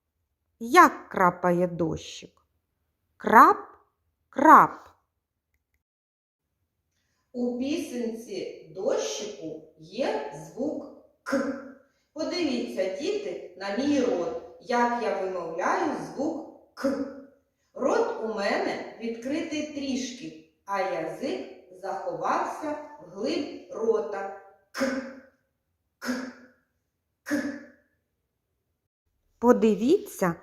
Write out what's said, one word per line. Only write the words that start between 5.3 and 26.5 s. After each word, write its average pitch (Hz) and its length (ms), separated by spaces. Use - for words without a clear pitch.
У 240 280
пісенці 226 1160
дощику - 880
є 180 540
звук 247 420
К. 269 140
Подивіться, 247 880
діти, - 560
на 202 200
мій 285 240
рот, - 600
як 240 420
я 196 180
вимовляю 190 720
звук 311 360
К. - 160
Рот 277 500
у 220 100
мене 233 680
відкритий 294 760
трішки, 262 760
а 196 160
язик 170 680
заховався 294 960
вглиб - 680
рота. 208 720
К, - 140
к, 247 140